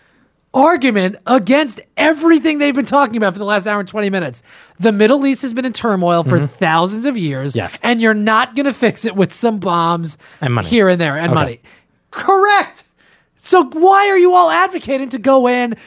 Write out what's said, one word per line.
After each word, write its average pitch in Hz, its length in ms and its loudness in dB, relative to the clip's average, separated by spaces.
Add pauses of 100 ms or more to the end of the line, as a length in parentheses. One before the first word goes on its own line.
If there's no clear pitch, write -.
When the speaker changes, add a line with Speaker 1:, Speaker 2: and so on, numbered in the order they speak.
(540)
Speaker 1:
argument 254 600 2 (120)
against 254 540 0 (160)
everything 311 640 2
they've 285 160 0
been 262 100 -2
talking 247 320 0
about 202 160 0
for 202 60 -12
the 208 60 -8
last 202 220 -2
hour 208 120 -2
and 196 100 -8
twenty 208 200 -4
minutes. 170 320 -6 (380)
The 214 120 2
Middle 220 340 2
East 277 160 -2
has 247 120 -6
been 254 120 -4
in 247 80 -6
turmoil 175 500 0
for 160 140 2
Speaker 2:
Mm-hmm. 147 80 0
Speaker 1:
thousands 185 600 -2
of 262 120 -2
years, 139 380 -4
Speaker 2:
Yes. 95 280 -6
Speaker 1:
and 233 180 0
you're 220 120 2
not 220 420 -2
gonna 277 180 -2
fix - 320 -2
it 190 100 -6
with 190 180 0
some 220 260 -2
bombs 170 580 -2 (220)
Speaker 2:
And 131 140 -2
money. 117 140 -2
Speaker 1:
here 220 200 2
and 180 140 2
there, 147 160 -2
and 170 140 -2
Speaker 2:
Okay. - 20 2
Speaker 1:
money. 139 280 -2 (500)
Correct! 392 720 0 (540)
So 359 280 2
why 381 440 2
are 381 80 2
you 359 160 4
all 349 160 4
advocating 311 600 -4
to 254 100 -8
go 262 280 4
in 247 280 -2 (120)